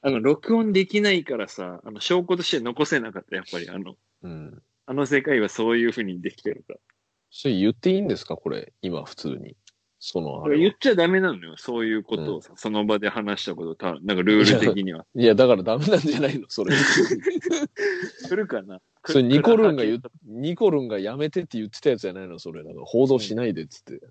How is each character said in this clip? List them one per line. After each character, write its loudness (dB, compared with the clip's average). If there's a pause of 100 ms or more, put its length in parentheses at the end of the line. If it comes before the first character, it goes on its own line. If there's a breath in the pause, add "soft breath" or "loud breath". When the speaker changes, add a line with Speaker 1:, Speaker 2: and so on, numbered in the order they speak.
Speaker 1:
あ 0
の、 0
録 2
音 0
で 2
き 0
な 2
い 2
か -6
ら -6
さ、 -12
あ -14
の、 -14
証 0
拠 -2
と -8
し -4
て -2
残 -4
せ -2
な -6
か -12
っ -20
た、 -8
や -6
っ -16
ぱ -8
り、 -10
あ -12
の、 -14 (240)
Speaker 2:
う -16
ん。 -16 (240)
Speaker 1:
あ -8
の 0
世 2
界 2
は 0
そ -2
う 2
い 2
う 0
ふ -8
う -6
に -8
で -6
き -20
て -6
る -12
か -16
ら。 -20 (500)
Speaker 2:
そ -6
れ 0
言 2
っ -4
て 0
い 2
い -2
ん -4
で -2
す -14
か？ -10
こ -8
れ、 -10
今 -6
普 -20
通 -8
に。 -16 (420)
そ -6
の、 -8
あ -2
れ 2
は。 4
Speaker 1:
言 4
っ -16
ち 2
ゃ 4
ダ 4
メ 2
な 0
の -10
よ、 -18
そ -8
う -2
い 0
う -4
こ -4
と -6
を -10
さ、 -20
Speaker 2:
う -20
ん。 -20
Speaker 1:
そ -8
の 0
場 2
で -2
話 -4
し -8
た -6
こ -10
と、 -8
た-、 -6
な -2
ん 0
か 0
ル 8
ー 6
ル -
的 2
に -6
は。 -14 (100)
Speaker 2:
い -6
や、 2
い 10
や、 8
だ 8
か 8
ら -4
ダ 0
メ -2
な 4
ん 6
じ 0
ゃ -2
な 2
い -6
の？ -12
そ -6
れ。 2
Speaker 1:
<laughs> -2
来 -2
る -2
か -6
な？ -16 (240)
Speaker 2:
そ 4
れ、 6
ニ 4
コ 6
ル 6
ン -2
が 0
言 0
う、 -6
Speaker 1:
来 -10
る -
か -16 (140)
な？ -14
Speaker 2:
ニ -4
コ 4
ル 0
ン -8
が -4
や -6
め -4
て -4
っ -10
て -10
言 -6
っ -14
て -18
た 2
や 2
つ -12
じ -6
ゃ -14
な -12
い -14
の？ -16
そ -14
れ。 -14
な -18
ん -16
か -16
報 4
道 4
し -4
な -2
い -2
で -8
っ -10
つ -20
っ -20
て。 -16 (100)